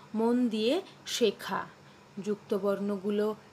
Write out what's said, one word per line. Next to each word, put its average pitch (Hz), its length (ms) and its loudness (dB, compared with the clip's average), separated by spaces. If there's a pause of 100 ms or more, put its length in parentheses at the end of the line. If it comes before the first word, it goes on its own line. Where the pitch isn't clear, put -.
(160)
মন 240 340 4
দিয়ে 226 320 2 (260)
শেখা, - 580 0 (580)
যুক্ত 208 340 -2
বর্ণগুলো 202 800 0 (180)